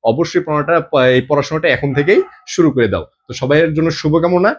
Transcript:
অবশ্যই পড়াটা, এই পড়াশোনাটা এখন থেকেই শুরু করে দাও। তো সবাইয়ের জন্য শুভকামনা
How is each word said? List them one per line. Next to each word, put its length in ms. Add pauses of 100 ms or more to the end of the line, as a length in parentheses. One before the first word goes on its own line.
অবশ্যই 420
পড়াটা, 300 (420)
এই 100
পড়াশোনাটা 420
এখন 240
থেকেই 280 (260)
শুরু 240
করে 160
দাও। 160 (220)
তো 80
সবাইয়ের 400
জন্য 180
শুভকামনা 680